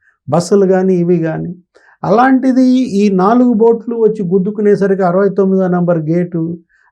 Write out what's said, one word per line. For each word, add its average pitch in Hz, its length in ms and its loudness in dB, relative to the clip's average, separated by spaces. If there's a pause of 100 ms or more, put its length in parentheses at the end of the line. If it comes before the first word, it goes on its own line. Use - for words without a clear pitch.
(300)
బస్సులు 180 360 2
కానీ 185 300 2
ఇవి 175 220 0
కానీ. 160 380 -6 (480)
అలాంటిది 254 640 2
ఈ 208 400 0
నాలుగు 226 440 2
బోట్లు 233 420 0
వచ్చి 214 340 -2
గుద్దుకునేసరికి 196 760 0
అరవై 185 260 0
తొమ్మిదో 190 380 0
నంబర్ 175 320 0
గేటు, 170 580 -4 (340)